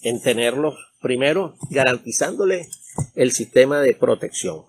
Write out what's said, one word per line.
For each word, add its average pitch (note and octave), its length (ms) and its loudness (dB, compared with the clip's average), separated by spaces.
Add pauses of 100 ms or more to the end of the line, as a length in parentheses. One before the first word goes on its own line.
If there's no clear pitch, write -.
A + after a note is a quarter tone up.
en A#2 180 -2
tenerlos B2 540 0 (260)
primero C#3+ 540 -2 (160)
garantizándole C3+ 960 0 (480)
el B2+ 160 2
sistema C3 500 2
de B2+ 140 4
protección, F#2+ 720 -4